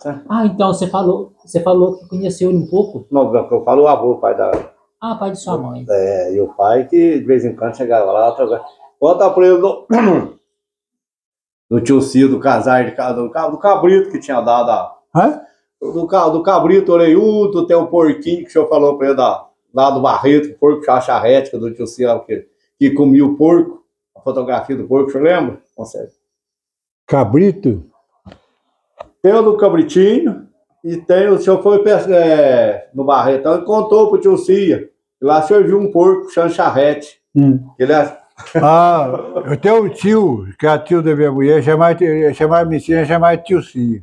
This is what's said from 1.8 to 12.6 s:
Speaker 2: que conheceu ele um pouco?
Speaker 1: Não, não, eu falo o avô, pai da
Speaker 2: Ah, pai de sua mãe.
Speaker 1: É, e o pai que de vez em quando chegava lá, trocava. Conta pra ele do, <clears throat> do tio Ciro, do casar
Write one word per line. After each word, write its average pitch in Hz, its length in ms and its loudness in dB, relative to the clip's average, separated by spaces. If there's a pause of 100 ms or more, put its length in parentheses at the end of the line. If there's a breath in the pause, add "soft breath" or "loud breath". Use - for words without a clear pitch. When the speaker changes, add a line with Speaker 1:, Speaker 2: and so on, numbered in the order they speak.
Speaker 2:
que - 80 -20
conheceu 185 420 -4
ele 180 80 0
um 151 80 -4
pouco? 196 420 -4
Speaker 1:
Não, 131 240 0
não, 120 160 -2
eu 117 160 -2
falo 135 200 4
o - 20 6
avô, 123 300 0
pai 107 200 -2
da 101 140 -2 (500)
Speaker 2:
Ah, 226 140 -10
pai 196 160 -8
de 185 80 -12
sua 180 180 -8
mãe. 123 320 -12
Speaker 1:
É, 95 460 -2
e 101 60 0
o 92 80 -2
pai 117 400 0
que 170 320 2
de 113 40 -10
vez 120 200 0
em 113 100 -6
quando 117 220 -8
chegava 113 340 0
lá, 113 220 0
trocava. 117 320 -4 (340 loud breath)
Conta 180 320 2
pra 185 160 4
ele 185 140 4
do, 190 260 -4
<clears throat> - 1800 -6
do 117 100 0
tio 131 220 2
Ciro, 135 280 2
do 131 100 -2
casar 127 440 0